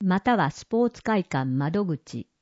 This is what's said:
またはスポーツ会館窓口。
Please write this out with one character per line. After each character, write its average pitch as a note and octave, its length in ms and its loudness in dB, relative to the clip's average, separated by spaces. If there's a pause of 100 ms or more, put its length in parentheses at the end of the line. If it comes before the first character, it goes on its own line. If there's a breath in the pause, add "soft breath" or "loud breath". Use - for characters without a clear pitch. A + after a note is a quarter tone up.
ま F#3+ 200 0
た A#3+ 160 2
は D3+ 140 2
ス - 160 -12
ポ A#3 200 2
ー A#3 40 0
ツ - 120 -16
会 G#3+ 220 0
館 C3 220 -2
窓 C#3+ 380 0
口。 C#3 440 -6 (140)